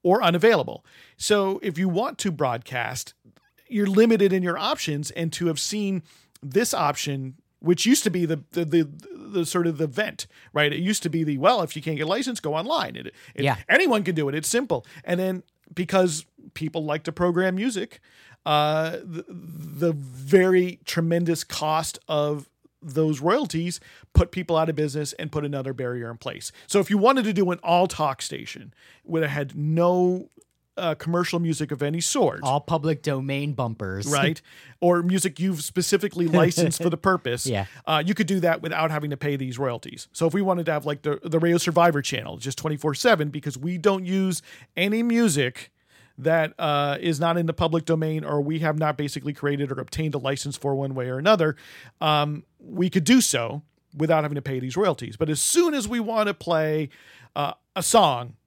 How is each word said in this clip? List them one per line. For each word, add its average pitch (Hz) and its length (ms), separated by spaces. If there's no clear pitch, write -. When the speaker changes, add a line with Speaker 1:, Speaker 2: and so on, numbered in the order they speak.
Speaker 1:
or 190 180
unavailable. 175 640
So 196 460
if 170 160
you 185 100
want 220 300
to 196 140
broadcast, 123 840
you're 208 180
limited 202 460
in 185 100
your 170 160
options, 156 540
and 165 220
to 175 120
have 160 140
seen 196 420
this 160 320
option, 139 600
which 170 260
used 254 180
to 208 60
be 175 140
the, 156 180
the, 170 120
the, 160 240
the 196 340
sort 170 220
of 156 100
the 156 80
vent, 151 400
right? 147 200
It - 80
used 202 240
to 175 60
be 165 120
the, 147 160
"Well, 196 240
if - 140
you 151 60
can't 156 140
get 151 100
a - 20
license, 233 320
go 147 140
online." 208 420
It, 64 100
it, 139 100
Speaker 2:
Yeah. 135 120
Speaker 1:
anyone 247 360
can 175 100
do 151 140
it. 135 60
It's 156 140
simple. 226 380
And 180 160
then 185 220
because 180 500
people 156 300
like 151 200
to 165 80
program 180 440
music, 220 440
uh, 156 560
the, 175 260
the 165 640
very 175 920
tremendous 170 580
cost 156 540
of 147 400
those 156 400
royalties 175 600
put 180 160
people 170 260
out 160 140
of 151 60
business 147 380
and 156 180
put 147 120
another 139 300
barrier 123 360
in 113 60
place. - 360
So 202 100
if 196 100
you 208 80
wanted 240 280
to 214 80
do 180 180
an 175 120
all 175 260
talk 147 340
station, - 500
would 160 180
have 143 100
had 139 240
no, 175 720
uh, 170 180
commercial 170 460
music 156 320
of 139 100
any 151 180
sort. 180 440
Speaker 2:
All 139 160
public 156 420
domain 139 500
bumpers. 110 540
Speaker 1:
Right. 143 340
Or 175 220
music 175 380
you've 175 240
specifically 180 640
licensed 165 520
for 170 80
the 165 80
Speaker 2:
<laughs> 190 160
Speaker 1:
purpose. 123 340
Speaker 2:
Yeah. 101 200
Speaker 1:
Uh, 156 220
you 196 80
could 185 140
do 196 120
that 165 220
without 160 300
having 151 180
to 139 60
pay 143 180
these 131 240
royalties. 127 540
So 165 160
if 160 40
we 196 80
wanted 180 260
to 165 60
have, 147 140
like, 147 160
the, 143 220
the 160 160
Radio 170 180
Survivor 170 420
channel, - 360
just 127 220
twenty-four 151 360
seven, 156 360
because 139 280
we 170 180
don't 190 300
use 185 340
any 202 260
music 214 680
that, 156 440
uh, 143 400
is 165 200
not 165 160
in 170 100
the 160 60
public 160 320
domain 156 400
or 147 160
we 151 200
have 156 180
not 151 180
basically 143 360
created 143 400
or 135 80
obtained 156 340
a 147 40
license 139 380
for 139 200
one 139 180
way 127 140
or 127 100
another, 160 360
um, 151 440
we 180 300
could 185 140
do 240 160
so 131 420
without 156 280
having 147 100
to 139 80
pay 131 160
these 127 180
royalties. 143 400
But 156 140
as 151 100
soon 339 340
as 247 120
we 233 140
want 220 260
to 202 80
play, 156 540
uh, 143 160
a 180 80
song 135 500